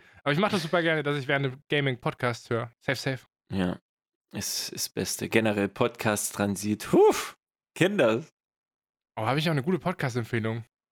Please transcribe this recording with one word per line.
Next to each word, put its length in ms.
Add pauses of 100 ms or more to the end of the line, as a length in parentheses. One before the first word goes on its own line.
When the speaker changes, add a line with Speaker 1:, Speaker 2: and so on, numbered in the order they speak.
(260)
Speaker 1:
Aber 80
ich 80
mach 100
das 120
super 200
gerne, 220
dass 120
ich 120
während 180
dem 240
Gaming 300
Podcast 500
höre. 220 (120)
Safe, 120
safe. 280 (280)
Speaker 2:
Ja, 260 (560)
es 360
ist 220
Beste. 360
Generell 400
Podcast-Transit. 1200
Huf, 460 (420)
Kinder. 460 (920)
Speaker 1:
Oh, 80
hab 120
ich 100
auch 60
eine 100
gute 160
Podcast-Empfehlung. 840 (280)